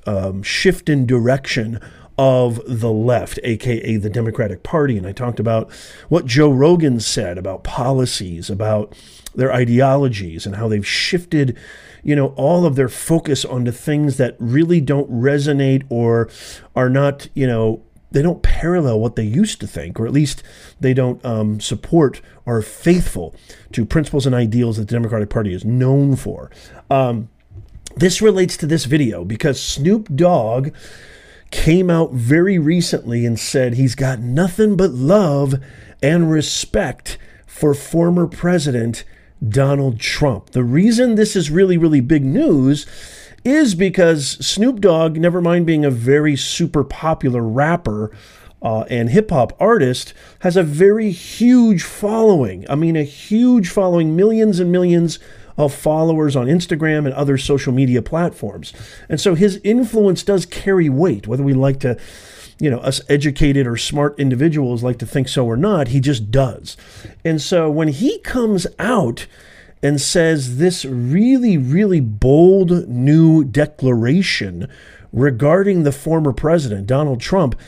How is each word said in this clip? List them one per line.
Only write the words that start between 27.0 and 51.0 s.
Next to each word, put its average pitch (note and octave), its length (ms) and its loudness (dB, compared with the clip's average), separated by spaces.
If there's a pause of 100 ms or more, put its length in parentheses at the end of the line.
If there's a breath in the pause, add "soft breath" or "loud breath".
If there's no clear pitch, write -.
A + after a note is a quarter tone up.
this F3 240 2
relates F#3+ 360 2
to - 80 -6
this D#3 200 0
video A2+ 400 -2
because A2+ 360 -2
Snoop F3+ 540 -2
Dogg C3+ 540 0 (840 loud breath)
came F3+ 380 2
out D#3+ 240 2
very D#3+ 440 2
recently D3 680 0
and A#2 120 -2
said B2+ 360 -2
he's B2+ 220 0
got C3 240 -4
nothing F3 580 0
but F#3+ 140 2
love C#3+ 640 2 (460 loud breath)
and E3 300 2
respect - 840 -4 (280 soft breath)
for - 280 0
former F3 520 0
President C#3 760 -2 (420 soft breath)
Donald C3+ 540 0
Trump. - 520 -4
The B2+ 120 0
reason A3 520 2
this G#3+ 200 2
is D3+ 160 -2
really, F#3 260 4
really D#3 220 4
big C#3 240 2
news D3 600 2 (580 loud breath)
is C4 320 2
because E3 680 0
Snoop A3 360 0
Dogg, E3 340 2
never E3+ 240 0
mind F3 260 0
being D#3 200 0
a C#3 60 2
very C#3 440 0
super D3 480 -2
popular C#3 580 -4
rapper, A#2 720 -2 (500 loud breath)
uh, A2 280 -4
and A#2 220 -2
hip G#3 180 2
hop C3+ 300 0
artist, E3 540 0 (260 soft breath)
has F3+ 180 2
a F#3+ 60 4
very G3 480 2